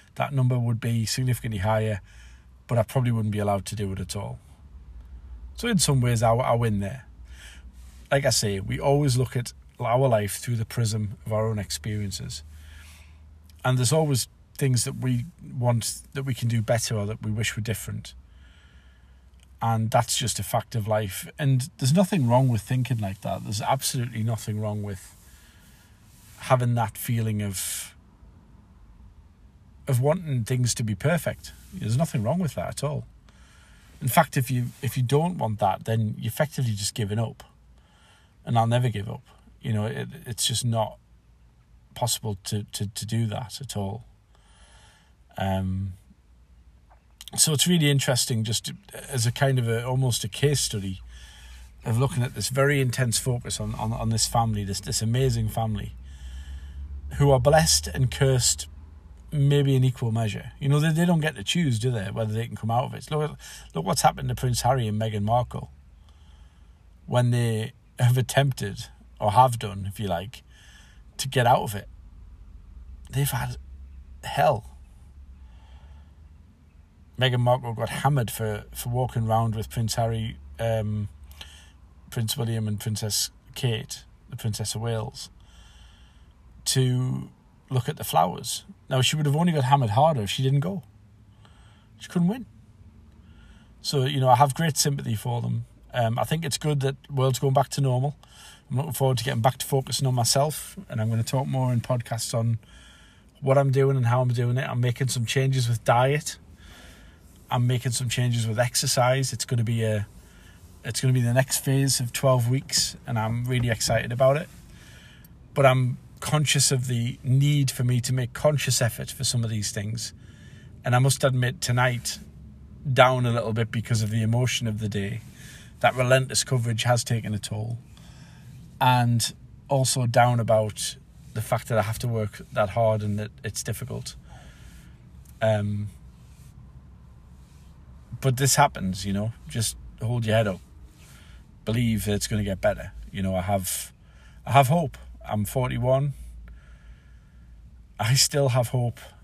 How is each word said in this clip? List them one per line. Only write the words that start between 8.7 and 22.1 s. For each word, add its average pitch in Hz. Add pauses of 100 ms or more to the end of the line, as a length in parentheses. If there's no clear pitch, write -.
always 139
look 127
at 123 (280)
our 123
life 104
through -
the 113
prism 107
of 110
our 110
own 110
experiences. - (1200)
And 127
there's 123
always 151 (280)
things 127
that -
we 123 (340)
want 120 (100)
that 139
we 135
can 123
do 113
better 113
or 101
that 107
we 110
wish 107
were 107
different. 107 (1500)
And 113
that's -
just -
a 101
fact -
of 104
life. 107 (120)
And 135 (100)
there's 131
nothing 185